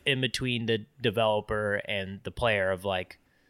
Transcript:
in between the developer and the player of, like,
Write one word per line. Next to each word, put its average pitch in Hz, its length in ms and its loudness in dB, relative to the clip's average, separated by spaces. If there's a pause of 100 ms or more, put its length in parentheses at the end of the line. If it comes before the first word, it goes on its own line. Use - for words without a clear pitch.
in 135 140 2
between 123 460 -2
the 110 200 0 (140)
developer 107 840 0
and 98 360 -4
the - 80 -8
player 104 400 2
of, 92 140 -2
like, 92 340 -2 (320)